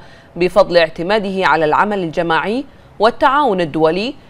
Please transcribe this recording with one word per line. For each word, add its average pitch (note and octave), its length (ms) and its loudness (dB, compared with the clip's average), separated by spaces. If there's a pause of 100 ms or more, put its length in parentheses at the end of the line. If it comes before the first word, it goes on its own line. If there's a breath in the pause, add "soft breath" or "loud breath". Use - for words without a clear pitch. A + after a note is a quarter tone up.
(360 loud breath)
بفضل F3 420 2
اعتماده F#3 720 -2
على D#3 180 2
العمل F#3 380 0
الجماعي E3+ 640 -4 (340 soft breath)
والتعاون B3+ 640 2
الدولي E3 540 -2 (140 soft breath)